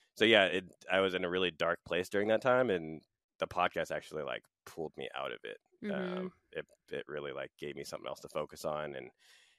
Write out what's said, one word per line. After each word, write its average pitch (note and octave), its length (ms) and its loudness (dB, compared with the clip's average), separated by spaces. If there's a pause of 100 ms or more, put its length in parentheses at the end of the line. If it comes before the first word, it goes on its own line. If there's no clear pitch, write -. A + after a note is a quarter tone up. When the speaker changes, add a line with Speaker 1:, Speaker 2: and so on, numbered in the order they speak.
(180)
Speaker 1:
so A2 80 4
yeah, G#2+ 200 10
it, F2+ 200 0 (260)
I F#2+ 100 6
was F#2+ 140 4
in F#2 100 0
a F2 40 0
really F2+ 220 2
dark E2+ 340 0
place F2+ 240 0
during G#2 200 0
that A2 120 4
time, B2+ 300 4
and D#2+ 300 -2 (380)
the E2 80 -2
podcast F2 440 0
actually, D#2 320 -6
like, A#1+ 200 -6 (220)
pulled D#2 320 -10
me C#2 180 -8
out C2+ 180 -6
of A1+ 100 -12
it. G#1+ 140 -10 (260)
Speaker 2:
Mm-hmm. F#3 440 -4
Speaker 1:
Um, F3+ 40 -10 (220)
it, D#2+ 120 -6 (260)
it - 160 -6
really, D2 260 -6
like, C#2 260 -8
gave D2 180 -8
me C#2 80 -8
something - 220 -10
else C2+ 140 -8
to - 80 -14
focus D#2 360 -6
on. D2+ 300 -4
And B1 140 -10 (500)